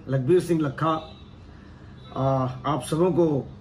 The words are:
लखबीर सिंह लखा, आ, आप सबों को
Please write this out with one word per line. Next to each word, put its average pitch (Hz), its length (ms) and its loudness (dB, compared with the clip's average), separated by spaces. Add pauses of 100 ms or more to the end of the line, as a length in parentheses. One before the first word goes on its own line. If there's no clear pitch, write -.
लखबीर 135 320 4
सिंह 170 200 0
लखा, 151 320 0 (1200)
आ, 170 80 0 (420)
आप 147 160 -2
सबों 170 300 2
को 170 140 4 (340)